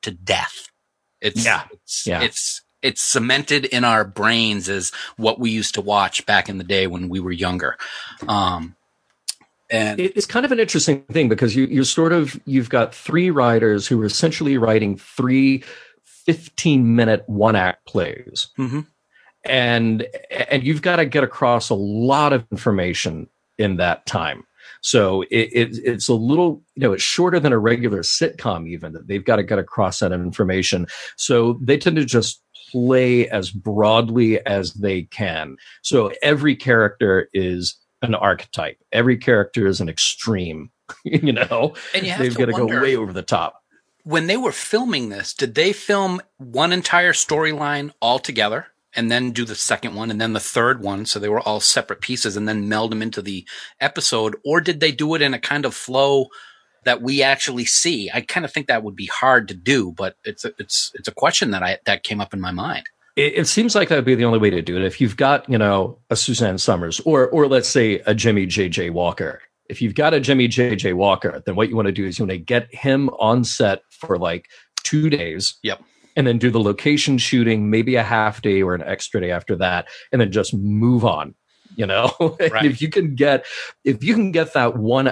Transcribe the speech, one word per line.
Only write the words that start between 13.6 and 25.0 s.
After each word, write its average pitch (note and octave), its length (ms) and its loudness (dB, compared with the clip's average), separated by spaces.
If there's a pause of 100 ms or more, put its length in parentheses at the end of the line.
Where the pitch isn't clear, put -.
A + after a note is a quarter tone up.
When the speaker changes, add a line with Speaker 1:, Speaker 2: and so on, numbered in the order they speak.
Speaker 2:
who A#2 160 2
are G#2+ 40 0
essentially C#3+ 520 0
writing A2 400 2
three C3 640 2 (640)
fifteen-minute A#2+ 1000 2
one-act G#2 600 0
plays. - 600 -6 (100)
Speaker 1:
Mm-hmm. C3+ 220 -4 (640)
Speaker 2:
And, A#2 640 2 (440)
and C3+ 140 0
you've D3+ 180 0
gotta F3 220 2
get B2+ 200 2
across A#2+ 440 0
a A2+ 60 0
lot A#2+ 580 2
of A#2+ 180 0
information F2+ 800 -2 (300)
in G2 180 0
that F2 300 -2
time. D#2 380 -4 (360)
So F#2+ 420 2